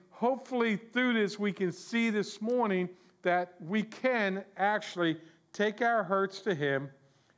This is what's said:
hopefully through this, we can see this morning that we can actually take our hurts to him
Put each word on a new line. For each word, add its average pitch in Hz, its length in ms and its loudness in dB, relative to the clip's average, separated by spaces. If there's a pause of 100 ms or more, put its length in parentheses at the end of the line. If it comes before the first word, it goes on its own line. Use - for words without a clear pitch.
hopefully 233 680 0
through 247 360 0
this, 214 240 2
we 202 140 0
can 180 200 -2
see 233 380 0
this 208 320 -2
morning 214 480 0 (320)
that 180 380 2
we 196 240 0
can 208 600 -2 (120)
actually 185 600 0 (360)
take 214 280 -2
our 233 220 2
hurts 196 380 -2
to 196 140 0
him 139 340 0 (480)